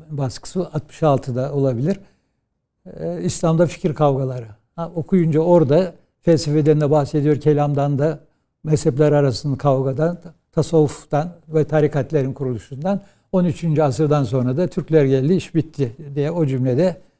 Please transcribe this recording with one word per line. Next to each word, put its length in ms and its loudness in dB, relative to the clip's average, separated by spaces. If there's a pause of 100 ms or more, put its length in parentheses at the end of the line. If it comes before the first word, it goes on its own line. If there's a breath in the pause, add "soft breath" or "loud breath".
baskısı 580 -6
altmış 360 -8
altıda 500 0
olabilir. 460 -2 (1000 soft breath)
E, 240 -8
İslam'da 420 2
fikir 280 -4
kavgaları. 520 -2 (300)
Ha, 200 -10
okuyunca 440 2
orada 540 4 (280)
felsefeden 600 2
de 100 2
bahsediyor, 480 0
kelamdan 600 0
da, 200 -2 (440)
mezhepler 480 2
arasında 460 0
kavgadan, 600 -2 (340)
tasavvuftan 800 0 (200)
ve 160 0
tarikatların 680 0
kuruluşundan, 680 -6 (300 soft breath)
on 140 2
üçüncü 360 0
asırdan 420 2
sonra 340 -2
da 100 0
Türkler 380 2
geldi, 280 2
iş 220 -4
bitti 360 -2 (240)
diye 160 -2
o 140 0
cümlede, 520 0 (220)